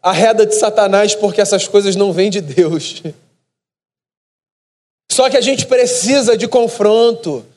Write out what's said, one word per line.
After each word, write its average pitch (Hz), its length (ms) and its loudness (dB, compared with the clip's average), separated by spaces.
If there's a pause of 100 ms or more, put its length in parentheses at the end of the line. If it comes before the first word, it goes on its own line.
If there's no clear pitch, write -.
"Arreda 214 440 2
de 214 100 -4
Satanás, 208 580 2
porque 208 280 0
essas 196 260 -2
coisas 196 280 2
não 202 160 0
vêm 190 180 0
de 196 120 -6
Deus." 156 640 -2
<laughs> - 2000 -20
Só 262 180 2
que 277 80 0
a 247 40 2
gente 262 240 -2
precisa 247 720 0
de 233 100 -4
confronto. 226 960 0 (120)